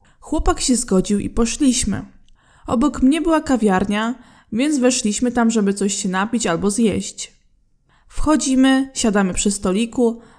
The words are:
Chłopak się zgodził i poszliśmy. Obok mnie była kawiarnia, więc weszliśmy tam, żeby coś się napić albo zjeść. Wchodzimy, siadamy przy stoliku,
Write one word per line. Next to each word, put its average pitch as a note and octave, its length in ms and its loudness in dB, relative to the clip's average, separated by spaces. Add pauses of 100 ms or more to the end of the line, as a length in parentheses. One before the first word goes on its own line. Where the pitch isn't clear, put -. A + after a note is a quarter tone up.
(200)
Chłopak D#4+ 400 -2
się B3+ 160 0
zgodził G3 420 0
i F#3+ 120 -6
poszliśmy. A#3 760 -2 (600)
Obok C4+ 360 0
mnie C#4+ 180 4
była D#4+ 200 2
kawiarnia, G#3+ 720 0 (380)
więc C#4+ 260 0
weszliśmy B3 540 0
tam, A#3 180 2
żeby G3+ 240 2
coś G3+ 200 -2
się - 140 -4
napić G3 380 -2
albo E3+ 240 0
zjeść. - 640 -2 (800)
Wchodzimy, C4+ 800 2
siadamy G3 400 0
przy - 160 0
stoliku, A#3 680 -2 (180)